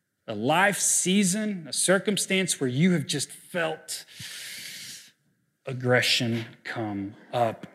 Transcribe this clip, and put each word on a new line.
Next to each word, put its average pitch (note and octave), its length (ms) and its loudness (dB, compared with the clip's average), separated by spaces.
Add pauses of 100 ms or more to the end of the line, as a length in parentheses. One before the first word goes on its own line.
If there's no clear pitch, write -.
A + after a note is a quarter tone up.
(280)
a A#2 60 -6
life D#3+ 440 4
season, G3 880 2
a B2+ 60 -10
circumstance F#3+ 880 2
where C3+ 80 2
you D3+ 240 4
have D3+ 140 0
just - 260 -4
felt - 720 -6 (1600)
aggression B2 800 2 (200)
come G#2 500 -6 (180)
up. A#2+ 420 0